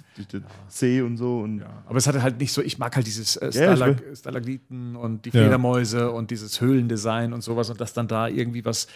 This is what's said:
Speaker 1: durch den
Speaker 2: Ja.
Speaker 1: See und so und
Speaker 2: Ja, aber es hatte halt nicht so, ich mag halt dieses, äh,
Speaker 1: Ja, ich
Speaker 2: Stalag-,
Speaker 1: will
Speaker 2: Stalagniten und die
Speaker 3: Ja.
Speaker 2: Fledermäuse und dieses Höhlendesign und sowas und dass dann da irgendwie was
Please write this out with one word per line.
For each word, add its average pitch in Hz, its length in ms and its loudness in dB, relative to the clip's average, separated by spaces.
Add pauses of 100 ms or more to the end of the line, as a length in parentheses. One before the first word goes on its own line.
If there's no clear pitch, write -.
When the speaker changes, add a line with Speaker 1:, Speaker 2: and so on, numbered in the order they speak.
(160)
Speaker 1:
durch 101 140 -14
den 98 140 -10
Speaker 2:
Ja. - 40 -18 (220)
Speaker 1:
See 127 320 2
und 120 160 -2
so 120 240 -2
und 107 180 -6
Speaker 2:
Ja, 104 260 -16
aber 117 120 -2
es 123 100 2
hatte 139 160 2
halt 127 160 0
nicht 135 140 -2
so, 156 80 -2
ich - 160 -4
mag 120 180 -4
halt 131 100 2
dieses, 107 300 -4
äh, 131 180 -4
Speaker 1:
Ja, 170 200 6
ich 151 40 4
Speaker 2:
Stalag-, 131 300 4
Speaker 1:
will 139 80 -16
Speaker 2:
Stalagniten 123 800 -10
und 113 300 -6
die 120 60 -10
Speaker 3:
Ja. 120 100 8
Speaker 2:
Fledermäuse 120 720 4
und 113 200 -4
dieses 107 300 -6
Höhlendesign 117 720 2
und 120 100 -10
sowas 113 260 -2
und 117 120 -8
dass 113 100 -8
dann 120 160 -4
da 113 220 0
irgendwie 120 340 -4
was 113 320 -4